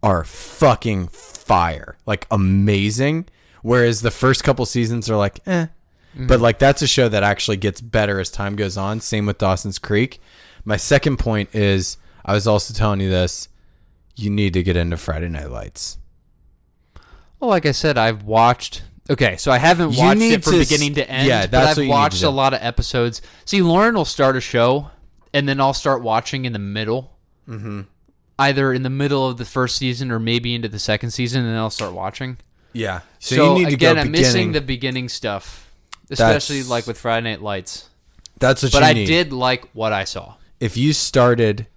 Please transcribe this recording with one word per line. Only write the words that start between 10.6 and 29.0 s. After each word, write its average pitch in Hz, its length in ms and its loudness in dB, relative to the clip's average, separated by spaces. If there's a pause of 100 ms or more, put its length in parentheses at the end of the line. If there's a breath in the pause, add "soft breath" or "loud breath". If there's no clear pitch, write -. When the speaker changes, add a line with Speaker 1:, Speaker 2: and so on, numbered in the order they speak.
Speaker 1:
My 107 120 -2
second 139 420 2
point 107 360 -2
is, 98 420 0 (280 soft breath)
I 101 100 0
was 104 140 0
also 104 260 0
telling 104 260 0
you 95 80 -2
this, 90 400 -2 (680)
you 104 140 -4
need 101 240 0
to 90 100 2
get 87 120 0
into 85 220 -2
Friday 80 300 -6
Night 73 220 -8
Lights. - 460 -12 (1400 soft breath)
Speaker 2:
Well, 254 100 0
like 180 160 2
I 143 60 2
said, 147 260 0
I've 110 260 0
watched, 113 580 2 (280)
okay, 117 260 0
so - 140 -2
I 123 80 4
haven't 165 340 4
Speaker 1:
You 123 80 0
Speaker 2:
watched 190 200 6
Speaker 1:
need 226 140 4
Speaker 2:
it 190 100 -2
from 156 100 2
Speaker 1:
to 175 60 6
s-, 139 80 2
Speaker 2:
beginning 147 260 0
to 143 160 -4
end, 131 160 0
Speaker 1:
yeah, 117 160 2
Speaker 2:
but 95 80 -2
Speaker 1:
that's 131 200 4
Speaker 2:
I've 151 80 0
Speaker 1:
what 147 40 0
you 135 60 0
need 139 60 2
Speaker 2:
watched 143 260 2
Speaker 1:
to 175 80 2
Speaker 2:
a - 20 2
Speaker 1:
do. 135 60 -4
Speaker 2:
lot 135 180 2
of - 80 -4
episodes. 120 580 -2 (240 loud breath)
See, 196 180 2
Lauren 190 320 4
will 180 100 0
start 135 320 2
a 127 40 -2
show, 127 500 0 (440)
and 143 140 0
then 139 120 -2
I'll 135 140 2
start 135 280 0
watching 120 420 -2
in 120 80 -6
the 107 60 -6
middle. 107 580 -6 (320)
Speaker 1:
Mm-hmm. 104 340 -12 (560)
Speaker 2:
Either 139 340 2
in 127 100 -2
the 131 80 -4
middle 139 380 0